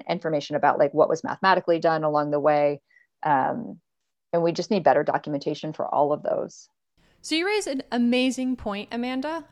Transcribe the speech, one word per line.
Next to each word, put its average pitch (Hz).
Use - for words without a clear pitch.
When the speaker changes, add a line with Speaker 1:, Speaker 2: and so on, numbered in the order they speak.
Speaker 1:
information 156
about, 139
like, 143
what 151
was -
mathematically 175
done 160
along 147
the 147
way. 147
Um, 143
and 170
we 170
just 170
need 196
better 143
documentation 151
for -
all 147
of 151
those. -
Speaker 2:
So -
you 339
raise 415
an 269
amazing 247
point, 208
Amanda, 262